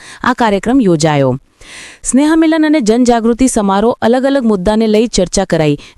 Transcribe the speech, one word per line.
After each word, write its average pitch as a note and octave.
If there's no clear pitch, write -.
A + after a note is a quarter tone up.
આ A#3+
કાર્યક્રમ G#3
યોજાયો. D3
સ્નેહમિલન D#4
અને D4+
જનજાગૃતિ A#3
સમારોહ G#3
અલગ B3
અલગ C#4
મુદ્દાને G#3+
લઈ A3
ચર્ચા F#3+
કરાઈ, D#3